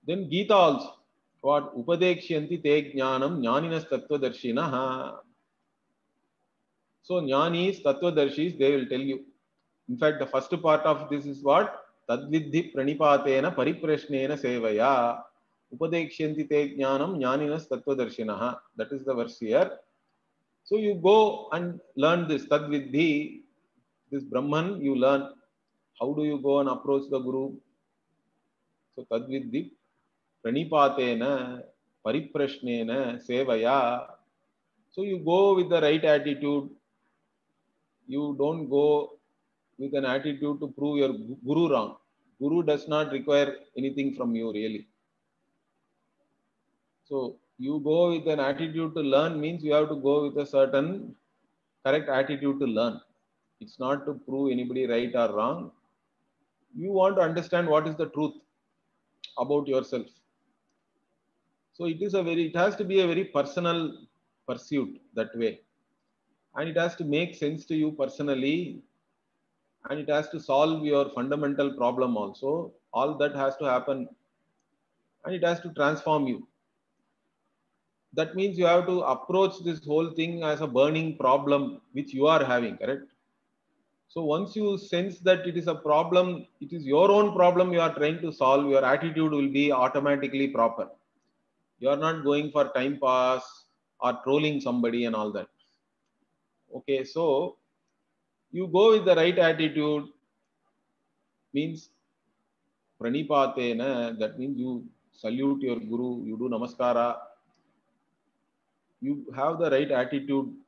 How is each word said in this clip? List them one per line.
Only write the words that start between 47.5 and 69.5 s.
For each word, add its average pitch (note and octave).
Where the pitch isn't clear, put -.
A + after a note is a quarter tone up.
you C#3
go E3+
with D#3+
an D3+
attitude D#3
to E3
learn D3
means D#3+
you D3+
have D3+
to D3
go C#3+
with C#3+
a D3
certain C#3
correct D3
attitude C#3
to C3+
learn. A2+
It's -
not C#3
to D3
prove C3+
anybody B2
right A#2
or A2
wrong. C3+
You F#3
want F#3+
to F#3
understand E3+
what D#3
is D#3
the D#3+
truth D3+
about C#3
yourself. C3
So E3+
it E3
is G3+
a F#3+
very, E3+
it E3
has G3+
to G#3
be F#3+
a F3+
very E3+
personal E3
pursuit B2
that A2
way. A2+
And D#3
it D#3+
has E3+
to E3+
make D#3+
sense D3+
to E3
you D#3
personally. C#3+